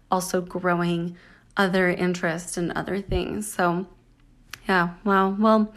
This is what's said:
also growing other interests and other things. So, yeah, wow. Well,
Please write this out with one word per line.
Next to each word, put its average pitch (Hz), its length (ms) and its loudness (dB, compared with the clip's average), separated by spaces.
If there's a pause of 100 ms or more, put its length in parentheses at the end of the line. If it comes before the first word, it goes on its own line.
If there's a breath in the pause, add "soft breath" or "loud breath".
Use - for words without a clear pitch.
(100)
also 185 300 -2
growing 175 760 -2 (400 loud breath)
other 185 360 2
interests 175 640 -2
and 170 160 -2
other 185 300 -6
things. 190 500 -4
So, 180 340 0 (800)
yeah, 175 280 2 (100)
wow. 196 340 2
Well, 220 380 4